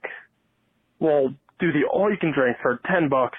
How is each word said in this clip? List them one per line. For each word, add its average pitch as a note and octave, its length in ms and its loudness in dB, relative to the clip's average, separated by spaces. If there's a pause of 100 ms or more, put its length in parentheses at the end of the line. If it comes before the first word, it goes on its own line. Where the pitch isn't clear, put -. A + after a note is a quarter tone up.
(1000)
we'll D3 300 2 (300)
do E3+ 120 2
the D3+ 200 0
all-you-can-drink E3+ 720 0
for B2 260 0
ten E3+ 220 0
bucks C3 300 0